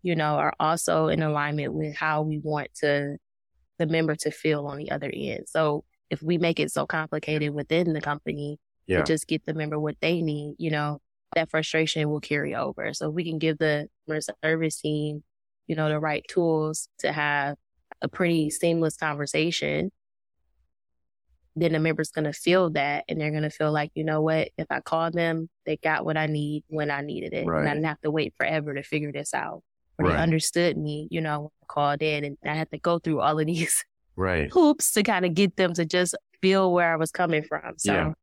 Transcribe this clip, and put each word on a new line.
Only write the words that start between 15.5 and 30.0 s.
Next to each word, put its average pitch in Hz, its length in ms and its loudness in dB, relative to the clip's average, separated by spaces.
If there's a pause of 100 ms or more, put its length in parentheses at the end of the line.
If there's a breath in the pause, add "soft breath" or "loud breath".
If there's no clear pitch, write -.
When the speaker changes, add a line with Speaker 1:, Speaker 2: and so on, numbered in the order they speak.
Speaker 1:
you 165 80 -2
know, 156 140 2
the 151 100 0
right 151 300 -2
tools 160 580 0 (120)
to 147 120 0
have 147 460 0 (440)
a 139 60 -2
pretty 165 420 2
seamless 165 460 0
conversation, 151 960 -2 (1600)
then 160 180 2
the 156 60 2
member's 156 320 0
gonna 151 220 -2
feel 180 360 4
that, 147 400 0
and 160 100 -2
they're 151 120 0
gonna 151 180 0
feel 151 220 0
like, 151 240 0
"You 156 100 -2
know 156 160 2
what? 160 360 2
If 156 120 -4
I 131 100 -2
call 165 320 -2
them, 165 380 0 (160)
they 156 120 -2
got 156 280 0
what 160 100 0
I 156 120 0
need 151 400 -2
when 151 240 -4
I 139 100 -4
needed - 320 -8
it. - 80 -4
And 165 80 -2
I 165 40 0
Speaker 2:
Right. 147 200 2
Speaker 1:
didn't 156 120 -2
have 151 160 -4
to 151 100 -2
wait 151 260 -2
forever 151 380 -2
to 139 80 -6
figure 151 280 -4
this 143 220 -8
out. - 300 -6 (340)
Or 175 100 0